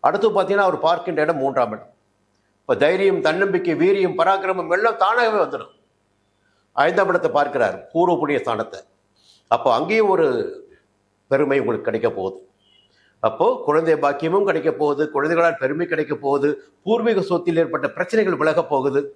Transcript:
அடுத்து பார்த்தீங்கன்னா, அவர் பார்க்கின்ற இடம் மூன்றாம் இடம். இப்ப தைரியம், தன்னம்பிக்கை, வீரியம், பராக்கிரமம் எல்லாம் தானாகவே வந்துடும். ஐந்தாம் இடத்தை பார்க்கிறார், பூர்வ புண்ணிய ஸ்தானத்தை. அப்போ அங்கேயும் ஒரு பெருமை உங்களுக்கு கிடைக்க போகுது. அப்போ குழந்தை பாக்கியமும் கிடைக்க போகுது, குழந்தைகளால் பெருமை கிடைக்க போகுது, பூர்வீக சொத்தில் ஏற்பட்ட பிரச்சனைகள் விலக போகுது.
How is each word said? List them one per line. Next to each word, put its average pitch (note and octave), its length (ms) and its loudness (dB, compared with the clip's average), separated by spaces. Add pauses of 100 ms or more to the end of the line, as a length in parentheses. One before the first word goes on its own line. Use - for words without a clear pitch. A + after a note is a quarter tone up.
அடுத்து G3+ 220 2
பார்த்தீங்கன்னா, G3 400 0
அவர் D#3 180 -2
பார்க்கின்ற E3 400 -2
இடம் D#3+ 160 -2
மூன்றாம் C3 320 -2
இடம். - 180 -18 (680)
இப்ப C3 220 0
தைரியம், F#3 420 2
தன்னம்பிக்கை, F3 560 0
வீரியம், F#3 380 2
பராக்கிரமம் F#3 560 0
எல்லாம் G#3+ 280 0
தானாகவே A3 400 2
வந்துடும். C3+ 280 -8 (1120)
ஐந்தாம் F3+ 260 2
இடத்தை E3+ 260 0
பார்க்கிறார், B2+ 380 0 (160)
பூர்வ F3 300 2
புண்ணிய C#3+ 200 0
ஸ்தானத்தை. G#2+ 380 -6 (720)
அப்போ A#2+ 180 2 (100)
அங்கேயும் G3+ 380 2
ஒரு D#3+ 100 4 (1040)
பெருமை C3+ 320 2
உங்களுக்கு B2 280 -2
கிடைக்க A2 280 -2
போகுது. F#2+ 200 -6 (840)
அப்போ A2+ 240 0 (220)
குழந்தை D#3+ 360 2
பாக்கியமும் D#3+ 460 0
கிடைக்க D#3+ 200 0 (120)
போகுது, D3 200 0 (120)
குழந்தைகளால் E3 480 0
பெருமை D#3+ 320 -4
கிடைக்க D3+ 200 -4 (120)
போகுது, C#3+ 240 2 (340)
பூர்வீக A3 460 0
சொத்தில் E3+ 320 0
ஏற்பட்ட D3 240 -2 (100)
பிரச்சனைகள் F3+ 460 0
விலக D#3 180 2 (140)
போகுது. C3+ 260 0 (160)